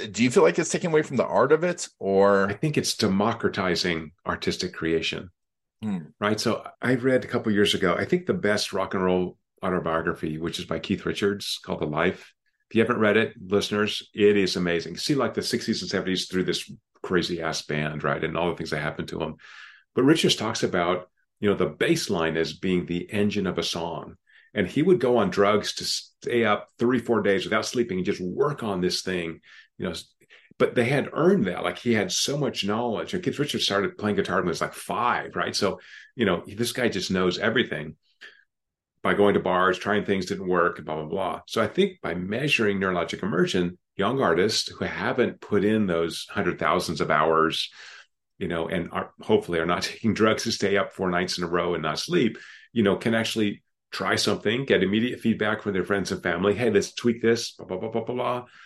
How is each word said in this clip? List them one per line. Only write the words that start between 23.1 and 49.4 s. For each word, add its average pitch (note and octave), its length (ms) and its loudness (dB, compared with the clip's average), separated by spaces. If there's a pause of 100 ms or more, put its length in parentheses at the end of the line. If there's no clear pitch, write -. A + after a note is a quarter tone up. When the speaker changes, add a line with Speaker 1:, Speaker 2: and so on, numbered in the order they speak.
Speaker 2:
engine G2+ 340 0
of E2+ 140 -2
a E2 40 0
song. E2+ 520 -6 (400)
And G#2 120 2
he - 140 0
would F3+ 180 6
go B2 180 4
on G2+ 120 4
drugs G2+ 460 2
to - 100 -8
stay - 600 -2
up G#2 240 0 (100)
three, B2 180 2
four A2+ 240 0
days G2 220 2
without A2 240 -2
sleeping A#2 320 -2
and F2 60 -4
just F#2 160 -2
work B2+ 420 -2
on G2 180 -2
this F2+ 220 0
thing, E2+ 380 -6 (360)
you - 100 -6
know, F2 60 -4 (640)
but - 160 0
they A#2+ 120 2
had B2+ 280 0
earned F3 320 4
that. E2+ 180 -4
Like, F2 140 -4
he A#2+ 160 0
had G2 180 0
so - 260 -2
much C3 280 -2
knowledge. G#2 480 -2
And F#2 80 -2
Keith - 160 -2
Richards - 280 -2
started G2 340 0
playing G#2 160 0
guitar F#2 220 0
when - 80 2
he F2+ 40 0
was, D#2+ 120 -2
like, D#2 120 -4
five, F#2+ 600 -4
right? F2+ 200 -2
So, - 240 -2 (360)
you A#2+ 100 2
know, F2 220 2
this A#2 240 -4
guy A#2+ 180 0
just F#2 220 -4
knows F#2 260 2
everything F#2+ 600 -2 (1080)
by F#2+ 100 2
going G2+ 220 6
to F#2+ 40 2
bars, F2+ 380 2
trying G2+ 280 0
things F#2+ 200 0
didn't F#2+ 220 -6
work, F2 360 0
blah, D#2 120 -6
blah, D#2 100 -6
blah. E2 400 -4
So - 160 -2
I A2 60 2
think F#3+ 340 -2
by - 140 -4
measuring G#2 640 0
neurologic F2+ 420 -2
immersion, G2 560 0 (200)
young A2 220 0
artists G2 500 2
who - 160 -8
haven't A2 560 -2
put G2+ 220 0
in G#2+ 220 2
those E2 440 -2
hundred F2 300 -2
thousands E2 420 0
of D#2+ 100 0
hours, D#2+ 580 4 (680)
you F#2 80 -4
know, E2+ 200 -4
and F2 240 -4
are, - 200 -6 (100)
hopefully - 380 2